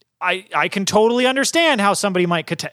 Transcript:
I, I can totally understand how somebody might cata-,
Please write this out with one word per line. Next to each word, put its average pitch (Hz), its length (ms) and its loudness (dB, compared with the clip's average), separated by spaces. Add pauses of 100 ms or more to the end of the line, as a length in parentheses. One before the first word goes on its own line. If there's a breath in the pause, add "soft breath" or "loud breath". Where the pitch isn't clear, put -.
(200)
I, 185 340 -4
I 156 140 2
can 196 160 -4
totally 233 420 2
understand 277 540 0
how 202 120 2
somebody 180 340 0
might 170 200 -2
cata-, - 260 -8